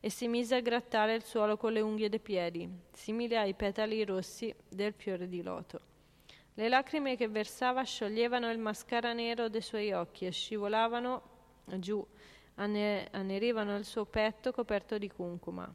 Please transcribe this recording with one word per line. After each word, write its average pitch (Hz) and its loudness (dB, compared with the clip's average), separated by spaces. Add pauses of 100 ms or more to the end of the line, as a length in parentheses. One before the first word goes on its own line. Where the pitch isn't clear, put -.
e 214 0
si 240 -4
mise 240 2
a 247 4
grattare 233 2
il 226 -2
suolo 214 2
con 220 0
le 214 4
unghie 214 2
dei 220 0
piedi, 170 -2 (240)
simili 233 -2
ai 196 2
petali 214 0
rossi 196 -2 (140)
del 202 -2
fiore 180 -4
di 180 -4
loto. 180 -8 (760)
Le 220 0
lacrime 269 2
che 226 0
versava 247 0
scioglievano 233 0
il 226 -2
mascara 233 -2
nero 233 0
dei 220 -2
suoi 208 -2
occhi 175 -2
e 180 0
scivolavano 226 0 (540)
giù, 190 -2 (520)
anne-, 208 0
annerivano 202 0
il 202 -4
suo 214 -2
petto 220 2
coperto 214 0
di 202 -4
cuncuma. 175 -8